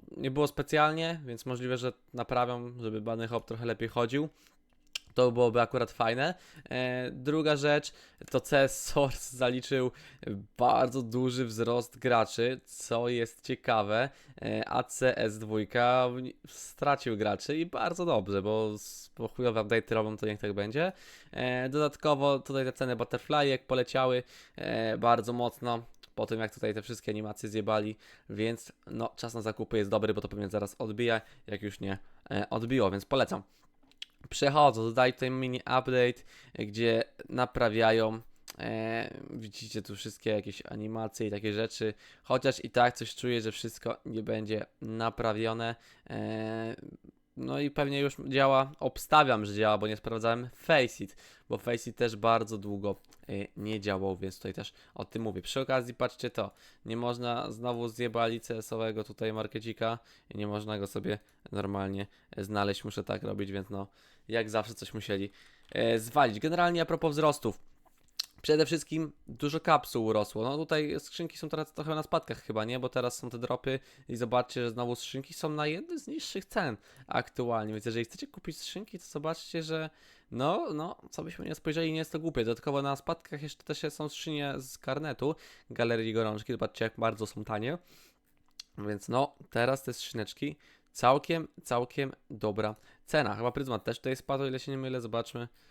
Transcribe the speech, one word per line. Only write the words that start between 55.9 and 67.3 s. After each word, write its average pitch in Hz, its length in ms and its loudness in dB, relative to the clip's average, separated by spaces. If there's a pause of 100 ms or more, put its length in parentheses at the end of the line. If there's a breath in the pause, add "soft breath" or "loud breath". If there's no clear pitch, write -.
patrzcie - 360 -2
to, 101 220 -4 (340 loud breath)
nie 113 120 -4
można, 120 540 -2
znowu 117 360 -4
zjebali 117 540 0
C 117 160 -6
S 110 160 -8
owego 110 300 -2
tutaj 110 300 -4
markecika 113 640 -4 (300 soft breath)
i - 80 -10
nie 104 100 -2
można 107 320 -4
go 98 80 -2
sobie 107 320 -4 (320 soft breath)
normalnie 98 560 -2 (300 soft breath)
znaleźć, 101 460 0
muszę 104 200 -6
tak 101 200 -4
robić, 101 280 -4
więc 98 180 -6
no, 98 180 -8 (400 soft breath)
jak 110 220 0
zawsze 107 240 0
coś - 200 -12
musieli, 101 380 -2 (400 loud breath)
e, 117 280 4
zwalić. 117 400 2
Generalnie 170 420 2
a 165 40 2
propos 165 260 0
wzrostów, 147 480 2 (840)